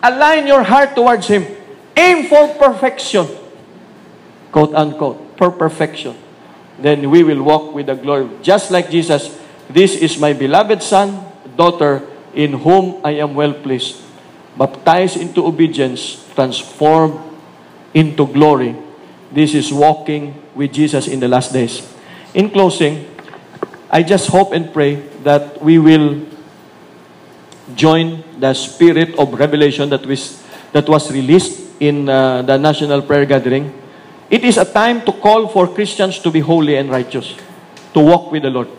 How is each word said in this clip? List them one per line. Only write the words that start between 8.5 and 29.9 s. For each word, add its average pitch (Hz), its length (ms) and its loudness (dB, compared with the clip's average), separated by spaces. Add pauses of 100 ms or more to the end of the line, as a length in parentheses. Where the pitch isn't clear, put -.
like 175 180 -2
Jesus, 160 460 -2 (320)
"This 185 320 2
is 160 180 -2
my 147 140 0
beloved 170 500 0
son, 202 380 -2 (380)
daughter, 160 500 0 (240)
in 143 320 -4
whom 180 400 2
I 151 160 -4
am 147 160 -6
well 147 160 -2
pleased." 131 480 -8 (560)
Baptized 180 640 -2
into 175 240 -4
obedience, 151 800 -4 (120)
transformed 151 840 0 (720)
into 151 320 2
glory. 131 500 2 (560)
This 151 220 0
is 147 200 -2
walking 147 600 0 (220)
with 139 160 -4
Jesus 143 360 -2
in 131 120 -6
the 123 80 -2
last 127 240 0
days. 120 320 -4 (500)
In 202 160 0
closing, 165 560 0 (840)
I 165 140 2
just 180 260 0
hope 190 240 2
and 160 180 -6
pray 143 240 0 (300)
that 143 360 0
we 165 180 6
will 151 420 4 (1500)
join 160 480 0 (160)
the 135 140 0
spirit 165 640 2
of 139 160 0
revelation 147 560 0
that 135 160 -4